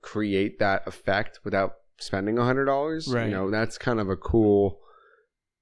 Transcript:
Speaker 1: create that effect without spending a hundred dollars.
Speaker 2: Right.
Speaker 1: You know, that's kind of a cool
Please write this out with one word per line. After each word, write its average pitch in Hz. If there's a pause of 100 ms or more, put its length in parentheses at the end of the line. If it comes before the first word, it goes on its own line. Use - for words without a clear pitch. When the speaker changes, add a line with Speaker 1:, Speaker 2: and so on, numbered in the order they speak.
Speaker 1:
create 104
that 98
effect 101
without 98 (240)
spending 101
a 120
hundred 131
dollars. 151
Speaker 2:
Right. 120
Speaker 1:
You 104
know, 95
that's 110
kind 120
of 95
a 95
cool 101 (840)